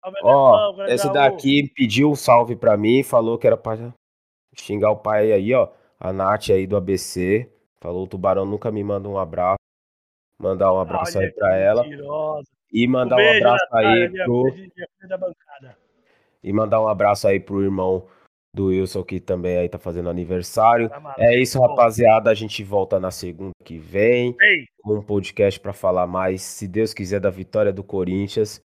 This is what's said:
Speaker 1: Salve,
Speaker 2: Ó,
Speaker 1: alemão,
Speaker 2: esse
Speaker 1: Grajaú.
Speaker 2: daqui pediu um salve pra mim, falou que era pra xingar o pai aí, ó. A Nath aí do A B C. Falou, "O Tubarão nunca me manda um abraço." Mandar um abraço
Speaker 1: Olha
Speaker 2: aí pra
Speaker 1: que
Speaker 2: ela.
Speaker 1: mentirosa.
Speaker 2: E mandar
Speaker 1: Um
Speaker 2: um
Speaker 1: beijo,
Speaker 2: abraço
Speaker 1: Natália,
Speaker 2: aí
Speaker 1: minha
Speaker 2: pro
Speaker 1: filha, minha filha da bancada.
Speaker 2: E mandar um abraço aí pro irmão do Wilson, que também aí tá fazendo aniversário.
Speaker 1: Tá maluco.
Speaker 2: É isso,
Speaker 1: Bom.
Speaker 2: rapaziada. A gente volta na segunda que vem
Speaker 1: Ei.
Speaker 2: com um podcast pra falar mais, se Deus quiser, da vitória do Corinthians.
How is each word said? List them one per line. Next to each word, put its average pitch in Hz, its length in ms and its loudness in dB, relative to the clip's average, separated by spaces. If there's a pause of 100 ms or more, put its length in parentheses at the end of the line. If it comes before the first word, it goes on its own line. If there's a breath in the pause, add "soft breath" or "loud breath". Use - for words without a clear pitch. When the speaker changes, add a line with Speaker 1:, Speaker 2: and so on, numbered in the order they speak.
Speaker 1:
Salve, 185 220 -14
Speaker 2:
Ó, 139 320 6
Speaker 1:
alemão, 196 320 -2
Speaker 2:
esse 120 220 -2
Speaker 1:
Grajaú. - 40 -6 (180)
Speaker 2:
daqui 135 440 -2
pediu 131 360 2
um 143 40 0
salve 120 400 2
pra 113 220 2
mim, 113 260 2
falou 117 360 0
que - 80 2
era 113 100 2
pra 113 360 -10 (600)
xingar 104 360 0
o 104 60 0
pai 107 340 0
aí, 104 240 2
ó. 123 140 2 (300 soft breath)
A 95 140 -8
Nath 98 380 -2
aí 95 160 2
do 98 100 -4
A 98 40 -2
B 92 180 -2
C. 98 500 -2 (320)
Falou, 90 220 -8
"O 95 40 -12
Tubarão 95 380 -2
nunca 104 260 -6
me 104 120 -6
manda 101 260 -6
um 98 80 -6
abraço." 90 400 -2 (840)
Mandar 95 340 0
um 95 60 2
abraço 90 380 -4
Speaker 1:
Olha 95 100 -2
Speaker 2:
aí 92 60 -8
pra 101 160 0
Speaker 1:
que 92 60 4
Speaker 2:
ela. 104 280 2
Speaker 1:
mentirosa. 147 640 -8 (280)
Speaker 2:
E 117 140 2
mandar 127 280 0
Speaker 1:
Um - 40 6
Speaker 2:
um - 40 6
Speaker 1:
beijo, 214 240 4
Speaker 2:
abraço 123 240 4
Speaker 1:
Natália, - 180 2 (160)
Speaker 2:
aí 175 40 -4
Speaker 1:
minha - 160 -6
Speaker 2:
pro 123 260 0
Speaker 1:
filha, 185 240 -20
minha 175 120 -18 (100)
filha 196 120 -20
da 190 80 -8
bancada. 147 600 -14 (680)
Speaker 2:
E - 80 -8
mandar 110 300 0
um 110 80 2
abraço 104 380 2
aí 98 120 2
pro 98 240 -4
irmão 92 420 -2 (480 soft breath)
do 98 120 -2
Wilson, 95 380 -2
que 92 180 -10
também 90 360 -4
aí 90 120 0
tá 87 100 -12
fazendo 87 300 -8
aniversário. 92 800 0
Speaker 1:
Tá - 100 -16
maluco. - 220 -8
Speaker 2:
É 120 180 4
isso, 127 180 -2
Speaker 1:
Bom. 127 100 4
Speaker 2:
rapaziada. 113 640 4
A 113 40 6
gente 107 320 -6
volta 98 340 -2
na 92 120 -6
segunda 90 420 -12 (100)
que 82 140 -16
vem 113 640 0
Speaker 1:
Ei. 175 240 2 (160)
Speaker 2:
com 107 140 -2
um 104 60 -6
podcast 104 560 0
pra - 140 -10
falar 92 340 0
mais, 92 360 -4
se - 260 -12
Deus 107 260 -2
quiser, 98 280 -6
da 98 80 0
vitória 95 420 -2
do 95 120 -8
Corinthians. 98 760 -4 (100)